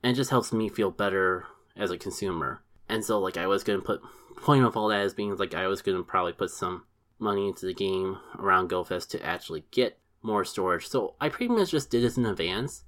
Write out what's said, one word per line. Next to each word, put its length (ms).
And 100
it 20
just 140
helps 240
me 160
feel 220
better 560
as 140
a 80
consumer. 640
And 160
so, 160
like, 180
I 100
was 160
gonna 180
put, 200
point 280
of 140
all 120
that 120
as 140
being, 200
like, 200
I 100
was 160
gonna 220
probably 300
put 180
some 340
money 300
into 180
the 80
game 460
around 320
GoFest 400
to 160
actually 460
get 280
more 240
storage. 420
So 320
I 100
pretty 220
much 200
just 180
did 140
this 140
in 100
advance. 600